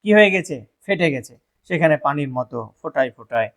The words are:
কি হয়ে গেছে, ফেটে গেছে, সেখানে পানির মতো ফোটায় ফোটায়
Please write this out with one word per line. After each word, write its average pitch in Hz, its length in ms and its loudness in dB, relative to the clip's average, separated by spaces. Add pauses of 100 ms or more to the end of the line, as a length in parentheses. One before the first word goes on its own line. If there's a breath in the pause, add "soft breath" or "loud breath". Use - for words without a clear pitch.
কি 208 120 2
হয়ে 208 160 8
গেছে, 160 340 -6 (220)
ফেটে 170 240 0
গেছে, 123 260 -10 (320)
সেখানে 160 280 2
পানির 143 320 -4
মতো 123 420 -8 (120)
ফোটায় 135 340 -2
ফোটায় 113 400 -4